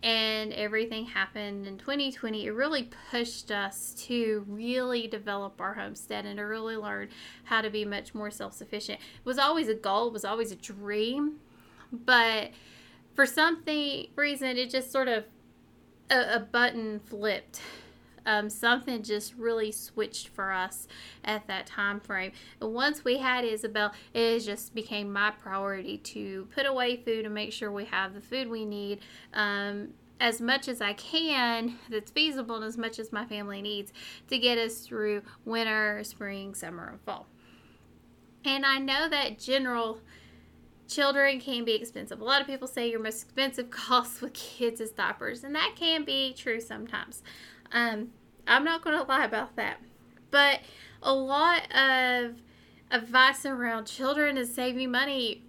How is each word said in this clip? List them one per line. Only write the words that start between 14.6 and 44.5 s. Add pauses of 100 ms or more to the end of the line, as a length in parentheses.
just
sort
of, (840)
a,
a
button
flipped. (680)
Um,
something
just
really
switched
for
us (360)
at
that
time
frame. (300)
And
once
we
had
Isabel, (200)
it
just
became
my
priority
to
put
away
food
and
make
sure
we
have
the
food
we
need, (340)
um, (300)
as
much
as
I
can (100)
that's
feasible
and
as
much
as
my
family
needs (360)
to
get
us
through (220)
winter,
spring,
summer,
and
fall. (1200)
And
I
know
that
general (880)
children
can
be
expensive.
A
lot
of
people
say
your
most
expensive
<laughs>
cost
with
kids